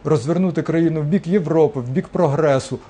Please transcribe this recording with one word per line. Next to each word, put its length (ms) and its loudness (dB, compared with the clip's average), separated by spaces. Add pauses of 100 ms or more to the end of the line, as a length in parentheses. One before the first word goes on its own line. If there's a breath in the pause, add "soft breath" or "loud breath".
розвернути 580 0
країну 380 0
в 40 -4
бік 220 -2
Європи, 540 2
в 80 -8
бік 200 -4
прогресу, 720 0 (120 loud breath)